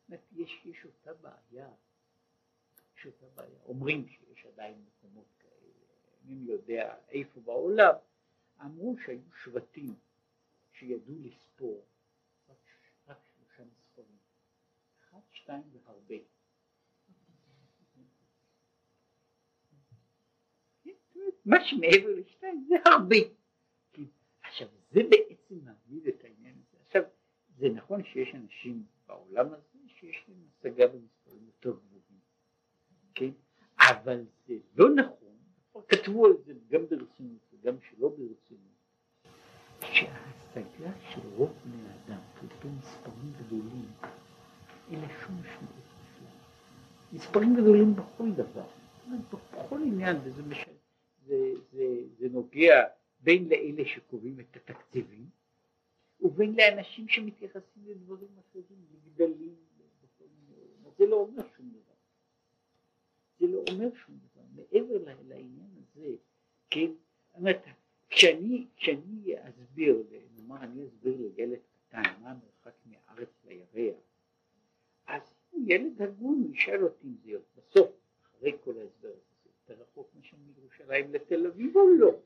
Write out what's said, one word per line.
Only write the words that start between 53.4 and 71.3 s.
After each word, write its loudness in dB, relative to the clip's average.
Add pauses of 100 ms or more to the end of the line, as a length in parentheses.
לאלה 0
שקובעים -12
את -20
התקציבים, -12 (920)
ובין 0
לאנשים 2
שמתייחסים -8
לדברים -18
אחרים, -20
לגדלים, -4 (480)
בכל -20 (100)
מיני -20
עולמות. -20
זה 6
לא 0
אומר -4 (140)
שום -20
דבר. -20 (1400)
זה 0
לא -2
אומר -6
שום -20
דבר. -20 (120)
מעבר -2
ל-, -12
לעניין -20
הזה, -14 (540)
כן, -2 (400)
זאת -20
אומרת, -2 (460)
כשאני, 4 (100)
כשאני -8
אסביר, -2 (340)
נאמר, -18
אני -16
אסביר -6
לילד -8 (300)